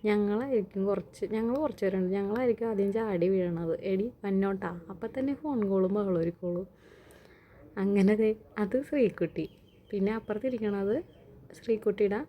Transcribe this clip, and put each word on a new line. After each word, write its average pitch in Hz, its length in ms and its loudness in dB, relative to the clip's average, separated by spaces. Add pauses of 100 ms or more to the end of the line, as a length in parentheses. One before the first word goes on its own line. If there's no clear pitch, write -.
ഞങ്ങളായിരിക്കും 208 800 0
കുറച്ച്, 196 460 -2
ഞങ്ങൾ 226 240 0
കുറച്ച് 294 280 -2
പേരുണ്ട്, 185 260 0
ഞങ്ങളായിരിക്കും 220 580 0
ആദ്യം 202 240 0
ചാടി 202 360 0
വീഴണത്. 170 540 0
"എടി 190 240 0 (140)
വന്നോട്ടാ," 196 500 0 (180)
അപ്പം 220 220 -8
തന്നെ 269 240 -2
ഫോൺ 277 240 -4 (100)
കോളും 190 260 2
ബഹളവും 190 280 0
ഒരു 170 180 -2
കോളും. 180 260 -4 (1080)
അങ്ങനെ 202 400 4
ദേ 214 140 4 (280)
അത് 214 240 0
ശ്രീക്കുട്ടി, 185 640 0 (420)
പിന്നെ 202 240 0
അപ്പുറത്തിരിക്കണത് 214 840 -2 (560)
ശ്രീക്കുട്ടിയുടെ 208 760 0